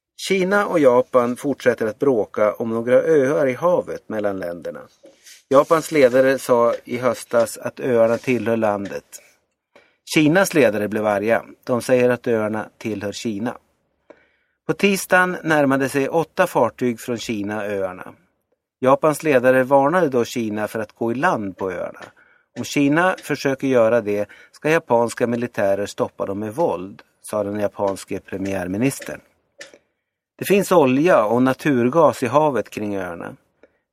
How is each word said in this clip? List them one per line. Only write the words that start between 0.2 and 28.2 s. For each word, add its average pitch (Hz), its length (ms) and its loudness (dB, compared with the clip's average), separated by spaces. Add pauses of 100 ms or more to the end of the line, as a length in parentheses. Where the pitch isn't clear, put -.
och 185 120 0
Japan 123 580 4
fortsätter 123 500 0
att 104 120 -6
bråka 110 560 0
om 117 160 -6
några 117 320 2
öar 147 440 2
i 127 80 0
havet 139 540 -2
mellan 104 300 -4
länderna. 85 420 -10 (680)
Japans 151 440 2
ledare 131 460 4
sa 117 360 2 (100)
i 120 140 -6
höstas 117 600 -2
att - 220 -10
öarna 117 380 2
tillhör 117 380 -2
landet. 101 480 -2 (1080)
Kinas 165 400 4
ledare 107 340 2
blev 107 180 -4
arga. 104 380 0 (200)
De 120 180 -2
säger 123 280 2
att 123 160 -4
öarna 107 420 -2 (100)
tillhör 104 340 -6
Kina. 110 440 -6 (1120)
På 160 60 -2
tisdagen 185 680 -2
närmade 139 460 0
sig 135 200 -2
åtta 165 380 -2
fartyg 123 540 -2
från 117 180 -8
Kina 104 480 -6
öarna. 95 480 -6 (640)
Japans 139 420 2
ledare 131 420 4
varnade 143 440 4
då 127 160 0
Kina 110 440 -4
för 117 100 -8
att 110 140 -8
gå 117 200 -4
i - 20 -2
land 127 420 -2
på 95 140 -4
öarna. - 340 -10 (540)
"Om 117 60 -8
Kina 151 580 0
försöker 139 440 -4
göra 117 340 4
det 104 280 -4 (240)
ska - 180 -4
japanska 120 560 0
militärer 107 600 -2
stoppa 104 400 -6
dem 98 120 -6
med 107 160 -8
våld", 107 480 -4 (180)
sa 107 240 -4
den 104 160 -6
japanske 98 600 -4